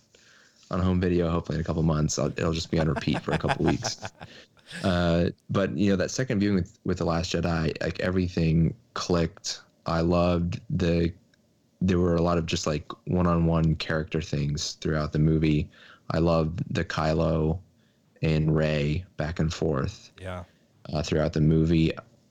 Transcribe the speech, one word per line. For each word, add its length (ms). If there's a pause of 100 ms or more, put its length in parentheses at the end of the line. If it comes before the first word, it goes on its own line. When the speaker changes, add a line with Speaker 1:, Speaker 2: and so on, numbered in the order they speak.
(720)
Speaker 1:
on 80
home 200
video, 300
hopefully 280
in 40
a 20
couple 200
months, 340
I'll, 120
it'll 240
just 180
be 80
on 100
repeat 320
for 120
a 40
couple 300
weeks. 340
Speaker 2:
<laughs> 80 (760)
Speaker 1:
Uh, 420 (260)
but, 260
you 140
know, 40
that 140
second 300
viewing 160
with, 300
with 120
The 80
Last 260
Jedi, 520
like, 160
everything 720 (220)
clicked. 680 (240)
I 160
loved 580 (120)
the, 420 (680)
there 180
were 160
a 60
lot 180
of 80
just, 180
like, 260 (140)
one-on-one 680
character 480
things 580
throughout 320
the 60
movie. 500 (400)
I 80
loved 460 (100)
the 100
Kylo 760 (640)
and 320
Rey 500 (120)
back 200
and 160
forth. 640
Speaker 2:
Yeah. 260 (460)
Speaker 1:
Uh, 120
throughout 300
the 80
movie. 500 (400)